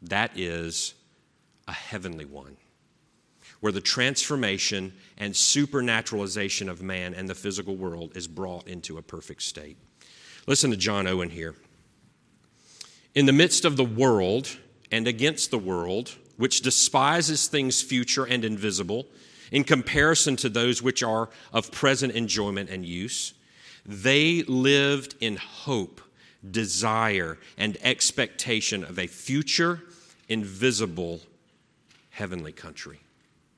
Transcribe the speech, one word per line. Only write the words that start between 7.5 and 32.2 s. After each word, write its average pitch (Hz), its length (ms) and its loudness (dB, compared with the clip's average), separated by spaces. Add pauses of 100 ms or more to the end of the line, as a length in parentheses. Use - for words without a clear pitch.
world 85 420 -8
is 85 120 -10
brought 87 400 -10
into 82 300 -12
a 80 40 -16
perfect - 400 -14
state. 76 340 -12 (720)
Listen 151 240 2
to 107 60 0
John 98 320 0
Owen 90 220 0
here. 82 260 -10 (1600)
"In 143 120 6
the 135 60 8
midst 165 320 6
of 147 120 4
the 131 80 4
world 113 760 2 (320)
and 113 180 0
against 135 420 0
the 123 80 0
world, 92 580 -2 (200)
which 131 240 2
despises 147 880 4
things 135 340 0
future 127 420 0
and 120 200 0
invisible, 104 640 -2 (420)
in 139 140 2
comparison 151 720 4
to 131 120 -2
those 117 340 2
which 123 200 0
are 113 280 0 (220)
of 110 200 0
present 135 400 2
enjoyment 101 580 -2
and 92 160 -8
use, 87 460 -6 (520)
they 143 600 4
lived 139 760 4
in 107 160 -2
hope, - 640 -4 (480)
desire, 107 880 0 (180)
and 104 240 -2
expectation 110 1040 0
of 90 140 -10
a 90 100 -4
future, 165 720 -2 (460)
invisible, 98 920 -2 (880)
heavenly 90 420 -8